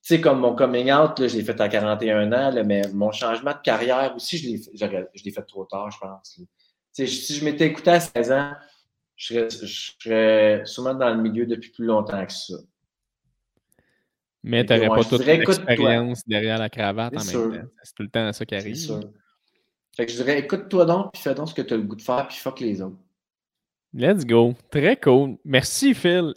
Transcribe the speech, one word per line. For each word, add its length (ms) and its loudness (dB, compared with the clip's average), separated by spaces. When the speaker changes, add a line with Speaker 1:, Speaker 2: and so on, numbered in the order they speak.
Speaker 1:
sais, 180 2
comme 200 4
mon 140 2
coming 380 2
out, 260 4
là, 100 2
je 80 -2
l'ai 80 -2
fait 160 -4
à 80 2
quarante 340 0
et 80 0
un 220 2
ans, 180 2
là, 140 0
mais 180 2
mon 200 0
changement 400 -4
de 100 -8
carrière 540 0
aussi, 220 -8
je 100 -8
l'ai 100 -6
fait, 160 -16
j'aurais, 400 -6
je 100 -20
l'ai 60 -8
fait 120 -12
trop 220 -14
tard, 260 -10
je 80 -18
pense, 400 -18
là. 60 -20
Tu 120 -6
sais, 0 -
si 300 -8
je 80 -6
m'étais 220 0
écouté 240 0
à 100 6
seize 320 -2
ans, 200 0
je 180 -12
serais, 160 0
je 480 -12
serais 680 4
sûrement 280 -6
dans 200 0
le 80 0
milieu 240 -2
depuis 240 -8
plus 160 -8
longtemps 400 -2
que 60 -14
ça. 220 -12
Speaker 2:
Mais 200 0
Speaker 1:
Fait 40 0
que, 80 -12
Speaker 2:
t'aurais 140 4
Speaker 1:
ouais, 80 4
Speaker 2:
pas 60 6
Speaker 1:
je 60 2
Speaker 2:
toute 120 2
Speaker 1:
dirais, 160 6
écoute-toi. 320 2
Speaker 2:
l'expérience 600 2
derrière 300 0
la 100 -2
cravate 480 -4
Speaker 1:
C'est 200 -6
Speaker 2:
en 80 0
même 80 -2
Speaker 1:
sûr. 100 -10
Speaker 2:
temps. 60 -16
C'est 120 -20
tout 80 -12
le 80 -8
temps 220 -2
ça 120 -8
qui 120 -10
Speaker 1:
C'est 40 -4
Speaker 2:
arrive. 160 -10
Speaker 1:
sûr. 240 -8
Fait 100 -2
que 60 -10
je 40 -8
dirais, 240 0
écoute-toi 440 0
donc, 280 0
puis 100 -18
fais 120 -2
donc 140 -8
ce 60 -16
que 80 -6
t'as 140 -4
le 60 -2
goût 140 -8
de 60 -20
faire, 240 -4
puis 120 -16
fuck 220 -10
les 220 -4
autres. 140 -12
Speaker 2:
Let's 320 2
go. 280 6
Très 260 2
cool. 480 4
Merci, 500 2
Phil, 420 2